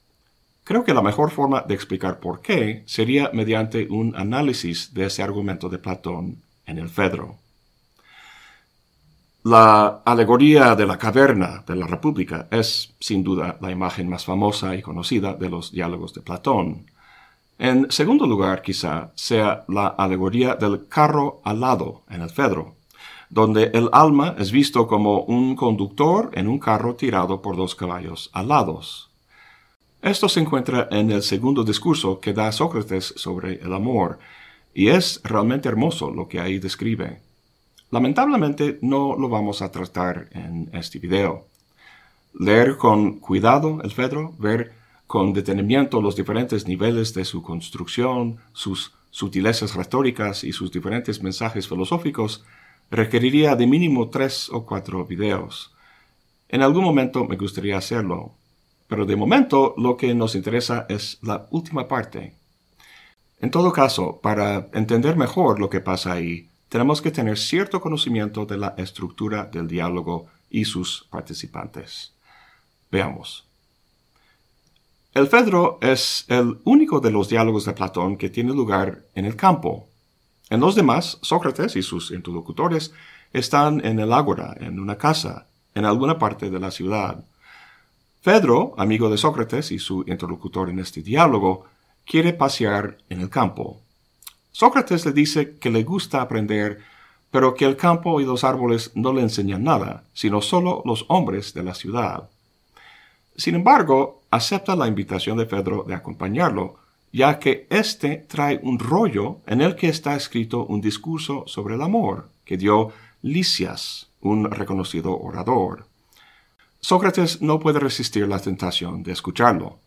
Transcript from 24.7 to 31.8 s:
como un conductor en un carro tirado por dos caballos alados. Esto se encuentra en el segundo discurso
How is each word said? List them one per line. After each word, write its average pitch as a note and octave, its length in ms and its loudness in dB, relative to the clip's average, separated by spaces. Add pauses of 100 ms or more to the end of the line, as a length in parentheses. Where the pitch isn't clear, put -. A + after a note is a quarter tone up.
como G#2 340 2
un B2+ 340 2
conductor C3 800 0
en F#2+ 160 -2
un C3+ 100 0
carro A2+ 360 0
tirado F#2+ 480 -2
por G2 120 -6
dos F2+ 200 -4
caballos F2+ 580 -8
alados. F#2+ 800 -2 (880)
Esto G3 280 0
se F3 120 2
encuentra C3+ 500 0
en G#2+ 200 2
el G#2 120 0
segundo A#2+ 420 0
discurso G2 540 0